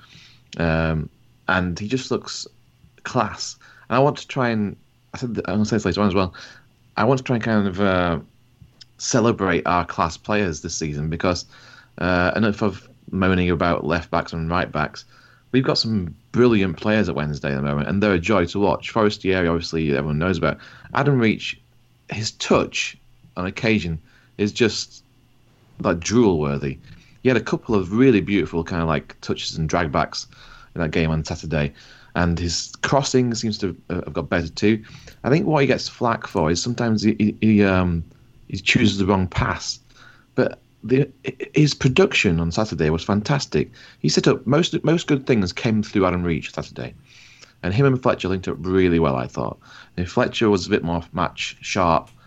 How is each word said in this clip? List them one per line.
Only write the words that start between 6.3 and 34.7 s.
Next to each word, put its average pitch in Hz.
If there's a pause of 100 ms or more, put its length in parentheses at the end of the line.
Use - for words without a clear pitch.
I 104
want 131
to 131
try 120
and 110
kind 107
of, 92
uh, 90 (760)
celebrate 101
our 87
class 85
players 101
this 85
season 78
because, 87 (540)
uh, 90
enough 107
of 98 (220)
moaning 92
about 85
left 82
backs 85
and 82
right 87
backs, 76 (480)
we've 131
got 151
some 104 (180)
brilliant 107
players 107
at 65
Wednesday 73
at 69
the 67
moment, 71
and 98
they're 104
a 87
joy 90
to -
watch. 98
Forestieri, 95
obviously, 82
everyone 73
knows 90
about. 78 (380)
Adam 135
Reach, - (480)
his 107
touch - (400)
on 90
occasion 95 (400)
is 104
just, - (800)
like, 85
drool-worthy. 76 (440)
He 123
had 127
a 110
couple -
of 92
really 123
beautiful 82
kind 87
of, 82
like, 73
touches -
and 78
dragbacks 85 (480)
in 85
that 80
game 80
on 78
Saturday, 78 (440)
and 87
his 85 (100)
crossing 127
seems 110
to, 90 (140)
uh, 87
have 80
got 76
better 82
too. 110 (400)